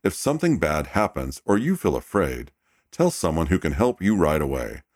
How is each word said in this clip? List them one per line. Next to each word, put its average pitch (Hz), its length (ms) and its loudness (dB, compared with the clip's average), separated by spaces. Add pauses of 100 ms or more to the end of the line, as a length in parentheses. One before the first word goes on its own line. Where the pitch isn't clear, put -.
If 98 120 0
something 151 440 0
bad 78 300 0
happens 69 560 -2
or 101 140 2
you 170 180 0
feel 80 200 0
afraid, 67 560 -4 (380)
tell 175 200 0
someone 82 360 0
who 90 120 2
can 78 140 -2
help 113 300 0
you 104 140 2
right 78 240 2
away, 64 420 -4 (140)